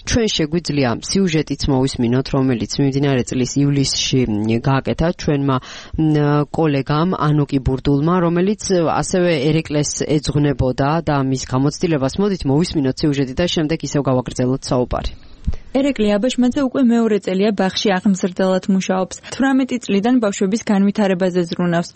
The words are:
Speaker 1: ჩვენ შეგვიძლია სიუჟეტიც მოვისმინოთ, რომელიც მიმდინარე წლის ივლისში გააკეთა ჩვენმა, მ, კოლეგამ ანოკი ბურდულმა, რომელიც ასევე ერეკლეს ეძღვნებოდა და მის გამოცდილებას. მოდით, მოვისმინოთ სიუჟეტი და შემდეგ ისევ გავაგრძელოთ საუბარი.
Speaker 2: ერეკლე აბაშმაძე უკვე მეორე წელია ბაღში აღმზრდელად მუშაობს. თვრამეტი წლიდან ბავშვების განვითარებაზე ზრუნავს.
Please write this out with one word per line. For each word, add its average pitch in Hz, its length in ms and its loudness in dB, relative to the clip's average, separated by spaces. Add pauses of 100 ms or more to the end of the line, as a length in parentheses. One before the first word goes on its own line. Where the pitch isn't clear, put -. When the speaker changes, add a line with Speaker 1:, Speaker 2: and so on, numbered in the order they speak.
Speaker 1:
ჩვენ 226 280 0
შეგვიძლია 151 600 -2 (120)
სიუჟეტიც 156 640 -2
მოვისმინოთ, 131 640 0
რომელიც 131 440 0
მიმდინარე 139 500 0
წლის 127 300 -2
ივლისში 139 680 0 (380)
გააკეთა 135 520 0
ჩვენმა, 139 460 0
მ, 147 880 0
კოლეგამ 151 720 0
ანოკი 147 420 0
ბურდულმა, 143 600 0
რომელიც 175 500 0
ასევე 175 600 0 (100)
ერეკლეს 151 640 -2
ეძღვნებოდა 139 840 0 (120)
და 151 180 -2
მის 131 260 -2
გამოცდილებას. 139 720 0
მოდით, 196 280 0
მოვისმინოთ 139 520 0
სიუჟეტი 139 380 0
და 175 120 0
შემდეგ 160 360 -2
ისევ 143 220 -2
გავაგრძელოთ 127 600 0
საუბარი. - 480 -2 (640)
Speaker 2:
ერეკლე 262 340 0
აბაშმაძე 240 560 2
უკვე 269 200 0
მეორე 226 360 4
წელია 190 320 0
ბაღში 190 400 0
აღმზრდელად 185 760 0
მუშაობს. 190 600 -2
თვრამეტი 262 500 0
წლიდან 202 400 0
ბავშვების 208 460 0
განვითარებაზე 190 800 2
ზრუნავს. 170 520 -2